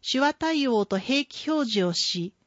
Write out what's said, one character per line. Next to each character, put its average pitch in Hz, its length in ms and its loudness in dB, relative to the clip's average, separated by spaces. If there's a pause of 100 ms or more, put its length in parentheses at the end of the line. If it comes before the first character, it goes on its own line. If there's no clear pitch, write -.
手 254 120 0
話 294 140 2
対 320 340 0
応 214 180 2
と 196 120 0
併 269 280 0
記 - 240 -8
表 302 180 0
示 208 160 2
を 180 80 2
し、 175 420 -4 (120)